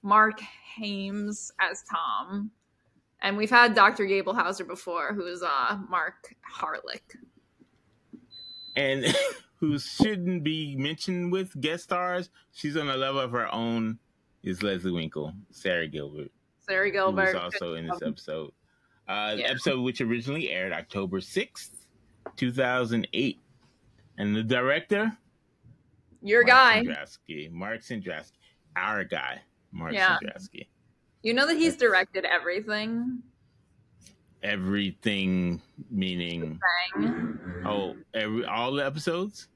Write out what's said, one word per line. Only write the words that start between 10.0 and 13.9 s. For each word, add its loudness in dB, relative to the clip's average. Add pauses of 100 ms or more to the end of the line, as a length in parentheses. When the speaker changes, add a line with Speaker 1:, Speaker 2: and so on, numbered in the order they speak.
Speaker 2:
be -2
mentioned -2
with -2
guest -2
stars, -2 (220)
she's -6
on -2
a 0
level 0
of -2
her 0
own, 0 (460)